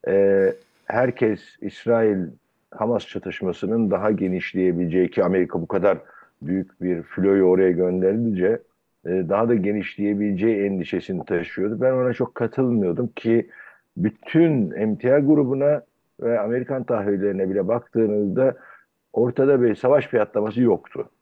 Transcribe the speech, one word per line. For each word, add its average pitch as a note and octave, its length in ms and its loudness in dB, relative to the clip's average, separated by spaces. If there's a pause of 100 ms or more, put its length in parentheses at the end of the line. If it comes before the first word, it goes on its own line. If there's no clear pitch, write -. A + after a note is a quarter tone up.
E, G2 380 4 (400)
herkes A#2+ 760 -2
İsrail-Hamas G#2+ 1500 -2
çatışmasının G2 840 -4
daha G2+ 200 0
genişleyebileceği F2+ 1000 0
ki G2 120 0
Amerika F2+ 380 0
bu E2 60 -8
kadar F#2+ 300 0 (440)
büyük F#2 400 -6
bir F2+ 220 -4
filoyu G2 400 2
oraya F#2 280 6
gönderince, F#2 880 0 (460)
e, E2 40 -8
daha F#2+ 400 0
da A#2+ 60 2
genişleyebileceği G2+ 1080 -2
endişesini F#2 600 -6
taşıyordu. F#2 560 -4
Ben C3 100 2
ona B2+ 220 0
çok - 220 -4
katılmıyordum A#2 800 -2
ki A2+ 340 0 (480)
bütün A#2+ 720 0
emtia A2 480 0
grubuna C#3+ 640 2 (400)
ve A#2 180 0
Amerikan A#2+ 440 -4
tahvillerine G2+ 680 -2
bile F#2+ 180 -2
baktığınızda A2+ 880 0 (580)
ortada B2+ 480 2
bir A2+ 140 2
savaş C3 320 2
fiyatlaması A2 540 -2
yoktu. - 480 0 (120)